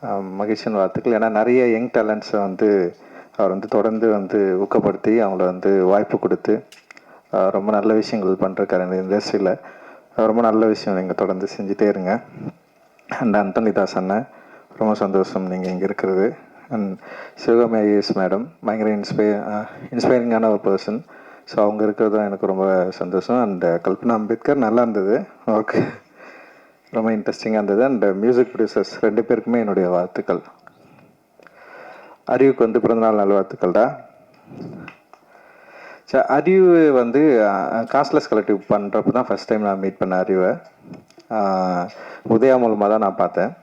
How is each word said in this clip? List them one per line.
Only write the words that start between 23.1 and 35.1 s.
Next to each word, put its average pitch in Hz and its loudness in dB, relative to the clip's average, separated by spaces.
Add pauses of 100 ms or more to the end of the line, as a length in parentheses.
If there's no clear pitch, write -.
And 98 -2 (200)
கல்பனா 117 -2
அம்பேத்கர் 113 -2
நல்லா 117 2
இருந்தது, 104 0 (340)
ஓகே, 107 0 (1120)
ரொம்ப 113 -2
இன்ட்ரெஸ்டிங்காக 110 -4
இருந்தது. 101 2
And 127 0 (120)
மியூசிக் 120 2
ப்ரொடியூசர்ஸ் 107 -2
ரெண்டு 110 0
பேருக்குமே 117 -2
என்னுடைய 98 0
வாழ்த்துக்கள். 90 -2 (1800)
அறிவுக்கு 127 4
வந்து 113 2
பிறந்தநாள் 110 2
நல்வாழ்த்துக்கள்டா. 98 2 (2250)